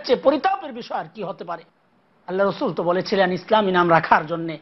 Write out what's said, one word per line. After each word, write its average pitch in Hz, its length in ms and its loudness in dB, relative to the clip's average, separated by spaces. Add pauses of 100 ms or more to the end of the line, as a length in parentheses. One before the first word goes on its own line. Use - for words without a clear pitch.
চেয়ে 247 160 0
পরিতাপের 311 540 0
বিষয় 233 240 -10
আর 175 160 -6
কি 214 100 -12
হতে 185 200 -10
পারে? 165 200 -12 (640)
আল্লাহ 190 200 0
রসুল 190 260 -2
তো 180 100 -4
বলেছিলেন 180 480 0
ইসলামী 202 400 0
নাম 175 180 4
রাখার 165 360 4
জন্যে, 165 360 -8